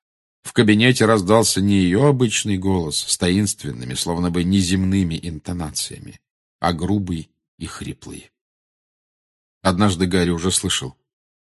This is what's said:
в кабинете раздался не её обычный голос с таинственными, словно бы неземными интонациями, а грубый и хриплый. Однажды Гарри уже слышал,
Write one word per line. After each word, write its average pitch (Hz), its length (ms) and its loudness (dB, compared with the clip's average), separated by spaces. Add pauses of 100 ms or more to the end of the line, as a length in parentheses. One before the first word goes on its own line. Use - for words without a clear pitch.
(420)
в - 100 -14
кабинете 113 520 4
раздался 107 560 4
не 101 160 2
её 95 300 4
обычный 117 520 0
голос 92 400 -2
с - 180 -4
таинственными, 69 760 -2
словно 87 360 -4
бы 87 120 0
неземными 92 800 0
интонациями, 82 1000 -10 (380)
а 85 140 -2
грубый 90 580 -4 (280)
и 82 80 -12
хриплый. - 640 -16 (1300)
Однажды 92 440 2
Гарри 87 240 0
уже 87 200 -2
слышал, 82 460 -4 (460)